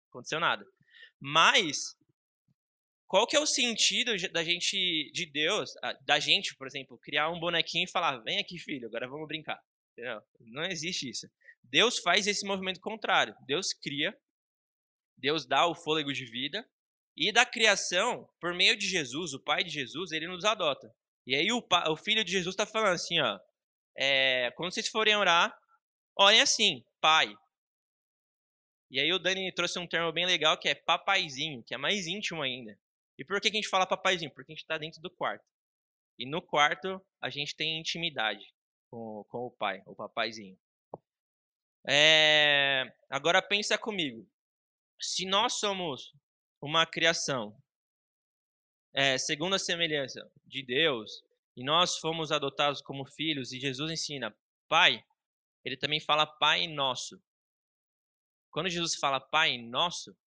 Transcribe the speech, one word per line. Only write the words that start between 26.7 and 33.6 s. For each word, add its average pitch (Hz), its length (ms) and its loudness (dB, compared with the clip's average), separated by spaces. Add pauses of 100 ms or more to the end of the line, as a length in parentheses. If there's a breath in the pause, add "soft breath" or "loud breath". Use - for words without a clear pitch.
pai." 151 340 4 (1600)
E 131 80 -2
aí 151 120 2
o 190 60 2
Dani 185 340 -2
trouxe 175 280 -2
um 170 80 -10
termo 170 240 0
bem 170 140 -2
legal, 175 340 4
que 170 100 -2
é 143 60 2
papaizinho, 160 880 -2
que - 100 -14
é 120 40 -6
mais 175 280 -2
íntimo 175 380 -6
ainda. 123 340 -8 (400)
E 139 80 -14
por 196 160 -4
que 220 80 2
que 202 80 -2
a 208 40 -4